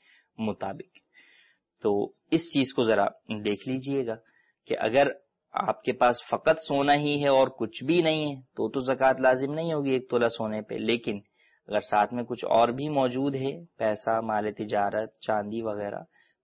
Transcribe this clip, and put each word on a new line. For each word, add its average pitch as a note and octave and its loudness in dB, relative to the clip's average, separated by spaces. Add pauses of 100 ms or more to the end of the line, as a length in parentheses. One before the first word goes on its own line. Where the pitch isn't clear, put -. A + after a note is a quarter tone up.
(380)
مطابق۔ G2 -8 (840)
تو A2 4 (400)
اس D#3+ 2 (120)
چیز C3+ 2
کو C3 2
ذرا G#2+ 4 (400)
دیکھ G#2 -2
لیجئے C3 -4
گا A2+ -4 (540)
کہ - -2
اگر B2+ 4 (460)
آپ - -2
کے B2+ 0
پاس A#2+ 2
فقط D#3+ 0
سونا C#3+ 2
ہی D3 0 (100)
ہے C#3+ 2
اور C3 6 (100)
کچھ A2+ -6
بھی E3 4
نہیں D#3 0
ہے C#3 -6 (160)
تو A2 -2
تو C3 -4
زکوٰۃ C3 2
لازم C3 4
نہیں E3 -4
ہوگی C#3+ 0
ایک B2+ -2
تولہ A#2 2
سونے G#2+ -4
پہ، A#2 -10
لیکن A2+ -2 (500)
اگر G#2 0
ساتھ G#2 0
میں B2 -4
کچھ A#2 -8
اور A#2 6
بھی C3+ -6
موجود C3+ 0
ہے، C3+ -4 (240)
پیسہ، A2 0
مال G#2+ -2
تجارت، G#2+ -4
چاندی G#2+ -4
وغیرہ، G#2 -6 (420)